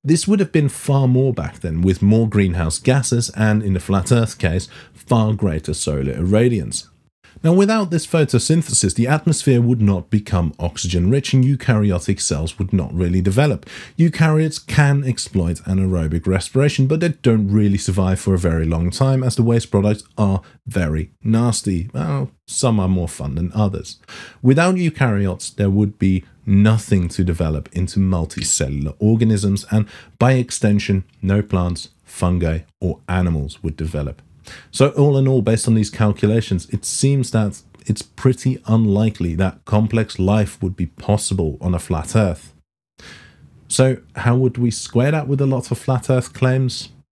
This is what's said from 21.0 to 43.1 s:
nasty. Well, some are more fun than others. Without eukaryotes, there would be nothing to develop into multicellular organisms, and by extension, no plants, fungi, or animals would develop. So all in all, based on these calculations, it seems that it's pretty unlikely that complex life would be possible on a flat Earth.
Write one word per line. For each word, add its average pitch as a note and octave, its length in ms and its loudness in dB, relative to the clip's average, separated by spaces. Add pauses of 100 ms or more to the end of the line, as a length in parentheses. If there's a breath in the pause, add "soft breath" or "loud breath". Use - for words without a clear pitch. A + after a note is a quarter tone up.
nasty. A2 720 -2
Well, G2 380 -4 (160)
some A2+ 320 0
are F#2 100 0
more F2+ 200 -2
fun C2+ 260 -8
than E2+ 180 -4
others. - 460 -4 (420 loud breath)
Without E3 340 4
eukaryotes, A#2 760 -2
there G2+ 160 2
would G2+ 300 0
be F#2+ 260 0 (180 soft breath)
nothing G2+ 680 4
to - 140 -2
develop E2 480 -2
into F#2 280 -2
multicellular D2+ 1000 -2
organisms, G#2+ 720 2
and G#2+ 180 0 (300 loud breath)
by B2 160 4
extension, G#2 680 0 (180)
no G2+ 220 0
plants, F2 460 -4 (140)
fungi, E2+ 580 -2 (200)
or F2+ 260 -4
animals E2+ 540 -2
would D#2 160 -6
develop. D2+ 460 -8 (480 loud breath)
So C#3+ 200 2
all C#3+ 260 2
in C3+ 100 2
all, C3 140 2
based A2+ 260 0
on A2+ 60 2
these G#2+ 160 2
calculations, G#2 800 0
it - 160 -6
seems C3+ 460 -2
that G#2+ 300 -2 (240)
it's - 160 -4
pretty - 640 -2
unlikely G#2+ 680 0
that F#2 300 -2
complex G#2+ 540 0
life G2+ 440 0
would F#2+ 140 -6
be F2 80 -4
possible F#2 760 -2
on F2 160 -2
a D#2+ 40 -4
flat - 360 -6
Earth. F#2+ 380 -2 (1120 loud breath)